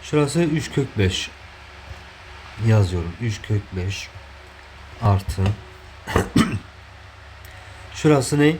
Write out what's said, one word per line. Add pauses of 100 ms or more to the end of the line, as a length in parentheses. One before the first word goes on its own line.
Şurası
üç
kök
beş (1400)
yazıyorum.
Üç
kök (140)
beş (920)
artı (680)
<clears throat> (1700)
şurası
ne?